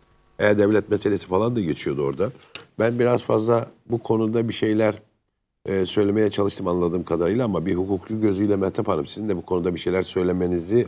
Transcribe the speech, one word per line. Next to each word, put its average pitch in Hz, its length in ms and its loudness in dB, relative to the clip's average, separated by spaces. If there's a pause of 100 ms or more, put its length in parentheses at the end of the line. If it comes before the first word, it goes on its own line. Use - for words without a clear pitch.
(380)
E-Devlet 104 520 4
meselesi 101 360 0
falan 110 300 0
da 110 40 0
geçiyordu 73 420 -2
orada. 71 280 -2 (480)
Ben 117 200 2
biraz 120 240 2
fazla 117 480 0 (160)
bu 117 160 -4
konuda 113 460 0
bir 104 40 -2
şeyler, 107 420 2 (720)
e, 95 200 0
söylemeye 101 440 2
çalıştım 98 380 -2
anladığım 87 360 0
kadarıyla 87 400 0
ama 85 220 -2
bir - 80 0
hukukçu 98 460 -4
gözüyle 101 360 2
Mehtap 95 320 -2
Hanım, 76 180 0
sizin 107 220 -8
de 95 80 -2
bu 85 60 -6
konuda 90 320 -2
bir 80 60 -6
şeyler 92 220 0
söylemenizi 90 840 0